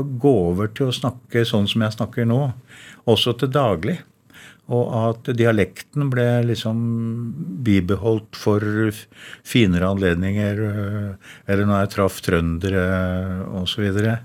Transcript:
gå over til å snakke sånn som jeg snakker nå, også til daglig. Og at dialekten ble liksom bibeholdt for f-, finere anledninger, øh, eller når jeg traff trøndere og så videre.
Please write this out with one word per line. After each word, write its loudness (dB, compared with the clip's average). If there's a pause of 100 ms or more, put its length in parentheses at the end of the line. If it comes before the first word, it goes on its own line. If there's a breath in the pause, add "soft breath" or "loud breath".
gå 2 (200)
over -2
til -2
å -2
snakke -2
sånn 0
som 0
jeg -2
snakker -2
nå, 2 (640 loud breath)
også 2
til 0
daglig. 0 (760 loud breath)
Og 0
at -2
dialekten 2
ble 2 (180)
liksom -2 (880)
bibeholdt 0
for 0 (300)
f-, -16 (360 loud breath)
finere 2
anledninger, 0
øh, -6 (360 loud breath)
eller 2
når 4
jeg -4
traff 0
trøndere 0 (600)
og -6
så -4
videre. 0